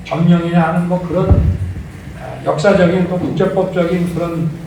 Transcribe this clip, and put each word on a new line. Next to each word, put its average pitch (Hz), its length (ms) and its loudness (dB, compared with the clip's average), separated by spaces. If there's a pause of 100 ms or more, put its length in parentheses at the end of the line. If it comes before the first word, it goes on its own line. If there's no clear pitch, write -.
점령이냐 170 560 2
하는 175 280 0
뭐 180 180 -2
그런, 180 220 0
어, - 1160 -2
역사적인 180 640 2
또 180 100 -2
국제법적인 175 960 0
그런 165 340 -2 (180)